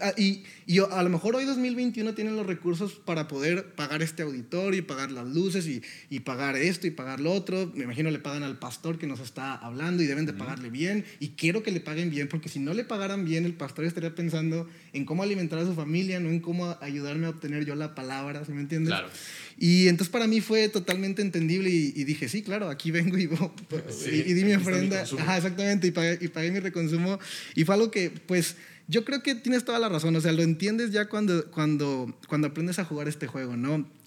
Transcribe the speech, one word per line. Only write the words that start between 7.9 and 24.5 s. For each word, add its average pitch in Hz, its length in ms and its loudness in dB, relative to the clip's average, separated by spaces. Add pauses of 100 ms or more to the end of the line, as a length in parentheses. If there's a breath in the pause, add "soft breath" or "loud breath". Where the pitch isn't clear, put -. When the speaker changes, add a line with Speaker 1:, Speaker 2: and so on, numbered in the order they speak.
Speaker 1:
le 147 100 -2
pagan 143 240 -6
al 131 160 -6
pastor 160 380 -6
que 151 100 -6
nos 131 100 -6
está 131 380 -8
hablando 156 480 -2
y - 20 2
deben 143 200 0
de - 60 -2
Speaker 2:
Ujú. 98 60 -8
Speaker 1:
pagarle 123 320 -6
bien. 185 340 -2 (140 loud breath)
Y 147 120 -6
quiero 180 340 0
que - 80 -2
le 170 80 -2
paguen 160 300 -2
bien, 143 180 -2
porque 165 200 -6
si 147 120 -6
no 147 140 -2
le 233 100 -2
pagaran 196 400 -4
bien, 165 200 0
el 170 100 -2
pastor 151 300 -6
estaría 165 300 -4
pensando 165 540 -2 (240 loud breath)
en 139 120 -2
cómo 160 200 -2
alimentar 180 340 0
a 170 80 0
su 185 80 0
familia, 175 460 0
no 165 80 -2
en 165 120 2
cómo 170 400 -2
ayudarme 143 460 -4
a 165 40 -2
obtener 151 340 -4
yo 143 100 -4
la 151 220 -6
palabra, 139 480 -6
¿sí 151 80 -8
me 143 80 -4
entiendes? 160 340 0
Speaker 2:
Claro. 190 140 -2 (520 loud breath)
Speaker 1:
Y 180 280 8
entonces 175 240 4
para 226 160 2
mí 220 120 4
fue 220 280 4
totalmente 196 540 0
entendible 180 480 2
y, 151 260 4
y 143 80 -2
dije, 147 240 -2
"Sí, 208 140 -4
claro, 202 260 -4
aquí 151 240 -4
vengo 175 260 2
y 180 80 2
vo-, - 260 0 (180)
Speaker 2:
<laughs> 156 200 -6
Sí, - 200 -6 (160)
Speaker 1:
y, 185 40 2
y 175 40 4
di 190 100 4
mi 208 80 6